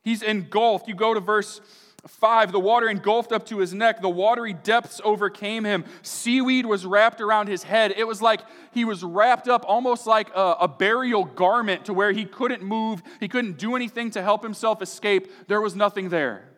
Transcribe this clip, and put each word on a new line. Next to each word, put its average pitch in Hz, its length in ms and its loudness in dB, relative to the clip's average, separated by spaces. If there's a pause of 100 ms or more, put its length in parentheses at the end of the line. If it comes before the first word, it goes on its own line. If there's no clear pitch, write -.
He's 220 220 -4
engulfed. 214 640 0
You 220 80 -10
go 220 180 2
to 220 60 -2
verse 202 420 -2 (460)
five, 220 440 4
"The 196 80 2
water 226 300 2
engulfed 220 420 0
up 220 160 -2
to 220 120 -8
his 180 140 -2
neck. 220 280 2
The 190 80 0
watery 214 440 0
depths 214 500 0
overcame 208 600 -2
him. 202 220 -2 (160)
Seaweed 254 640 0
was 202 200 -2
wrapped 214 360 4
around 208 260 2
his 190 160 -6
head." 208 320 2
It 220 120 -2
was 220 140 -6
like 220 200 2 (300)
he 240 120 -2
was 202 200 -4
wrapped 220 440 2
up 247 200 2
almost 233 400 0
like 220 280 2
a, 180 260 2
a 175 60 4
burial 214 580 0
garment 185 600 0
to 208 80 -6
where 196 180 2
he 208 140 -4
couldn't 208 380 -6
move. 220 400 -4 (160)
He 208 80 -6
couldn't 208 300 -4
do 220 180 -4
anything 233 360 -6
to 196 120 -6
help 208 200 2
himself 220 380 -4
escape. 190 500 -2 (160)
There 208 140 0
was 208 140 -4
nothing 202 340 -2
there. 139 360 -2 (120)